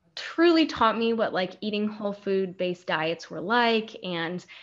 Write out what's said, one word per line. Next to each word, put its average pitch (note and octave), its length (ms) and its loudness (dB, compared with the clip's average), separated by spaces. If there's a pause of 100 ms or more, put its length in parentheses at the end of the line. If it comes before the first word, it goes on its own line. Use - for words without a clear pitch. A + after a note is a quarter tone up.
(160)
truly E4 500 4
taught A3+ 320 2
me A3+ 160 2
what, A3 200 0
like, G#3+ 280 -2
eating G#3 260 -2
whole G#3 260 -6
food F#3+ 440 -2
based F3+ 300 -4
diets E3 420 -2
were D#3+ 120 -10
like, A3+ 640 0
and F3 420 -6 (180)